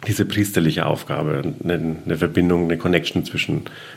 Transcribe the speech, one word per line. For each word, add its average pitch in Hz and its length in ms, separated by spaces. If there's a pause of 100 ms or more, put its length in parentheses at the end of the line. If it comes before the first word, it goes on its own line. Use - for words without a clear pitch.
diese 107 180
priesterliche 82 600
Aufgabe, 76 680 (100)
eine, 82 420
eine 87 120
Verbindung, 87 460
eine 85 140
Connection 87 480
zwischen - 380 (340)